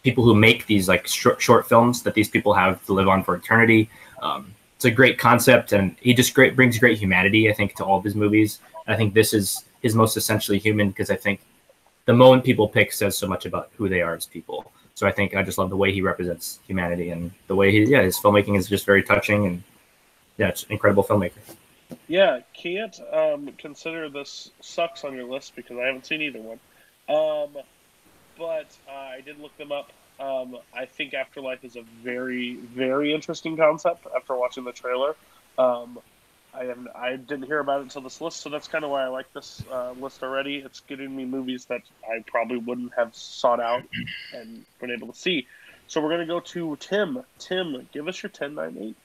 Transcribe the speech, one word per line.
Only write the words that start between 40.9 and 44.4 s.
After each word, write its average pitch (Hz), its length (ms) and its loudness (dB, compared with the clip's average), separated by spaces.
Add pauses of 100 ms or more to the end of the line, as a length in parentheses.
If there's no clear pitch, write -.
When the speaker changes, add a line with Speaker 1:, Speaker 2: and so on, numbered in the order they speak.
Speaker 2:
me 131 80 -10
movies 127 420 -8
that 123 160 -8 (280)
I 113 160 -8
probably 120 320 -4
wouldn't 120 360 -10
have 117 200 -4
sought - 460 -2
out 120 220 -4 (520)
and 113 300 -20 (160)